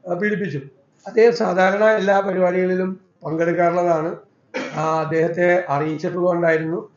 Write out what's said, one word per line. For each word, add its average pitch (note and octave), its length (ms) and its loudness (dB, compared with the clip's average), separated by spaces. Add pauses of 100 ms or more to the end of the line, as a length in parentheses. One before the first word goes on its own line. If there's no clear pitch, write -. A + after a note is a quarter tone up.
ആ, E3 100 -4
പീഡിപ്പിച്ചും. F3+ 500 -4 (420)
അദ്ദേഹം A#3 300 4
സാധാരണ G3 480 2
എല്ലാ G3+ 360 4
പരിപാടികളിലും F#3 720 0 (340)
പങ്കെടുക്കാറുള്ളതാണ്. E3+ 880 0 (640)
ആ, D3+ 100 -4 (160)
അദ്ദേഹത്തെ E3 480 0 (200)
അറിയിച്ചിട്ടുണ്ടായിരുന്നു. D#3+ 1080 -2 (180)